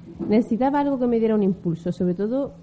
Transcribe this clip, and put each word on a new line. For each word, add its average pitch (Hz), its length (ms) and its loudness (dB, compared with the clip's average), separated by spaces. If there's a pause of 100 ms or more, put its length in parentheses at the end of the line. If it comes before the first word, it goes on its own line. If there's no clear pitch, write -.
(300)
necesitaba 247 520 2
algo 277 180 0
que 247 80 0
me 240 120 2
diera 226 140 2
un 214 100 2
impulso, 175 480 -2
sobre 180 220 -2
todo, 226 500 -4